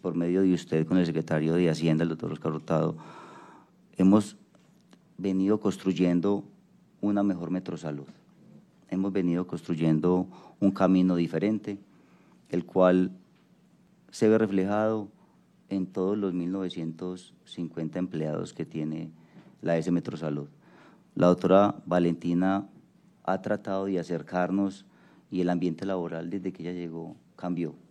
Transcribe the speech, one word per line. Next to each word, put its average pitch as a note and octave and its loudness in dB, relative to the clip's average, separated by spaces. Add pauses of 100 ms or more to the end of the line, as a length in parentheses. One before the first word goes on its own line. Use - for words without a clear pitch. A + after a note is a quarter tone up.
por F2 -4
medio F2 2
de F#2 6
usted, D#2+ 0
con F2 2
el F2 4
secretario D#2+ 0
de F2 4
Hacienda, D#2+ 2
el E2 0
doctor D#2+ -6
Oscar D#2+ -4
Hurtado, D#2+ 0 (1000)
hemos G2+ 4 (800)
venido G2 0
construyendo F2+ 0 (560)
una G#2 0
mejor F2 -2
Metrosalud. D#2 -6 (800)
Hemos F#2+ -2
venido F2+ 0
construyendo E2+ 2 (340)
un G2 4
camino F#2 4
diferente, G2+ -2 (720)
el F2 -4
cual F#2 4 (1000)
se - 2
ve A2 6
reflejado G#2 0 (600)
en F#2+ -4
todos F#2+ -2
los F#2+ -2
mil F2+ -4
novecientos F2+ -8 (120)
cincuenta E2 -8
empleados E2 -4
que D#2+ -8
tiene D#2+ -6 (520)
la E2+ 0
S E2 -2
Metrosalud. D#2 -4 (680)
La F2+ 4
doctora F#2+ 4 (100)
Valentina F2 0 (580)
ha F#2+ -2
tratado G2+ -4
de F#2 -2
acercarnos F2+ -2 (460)
y F2+ -2
el F2+ 2
ambiente F2 -2
laboral E2+ -4
desde F#2 -6
que E2+ -16
ella F2 -8
llegó E2 -10 (200)
cambió. E2+ -4 (160)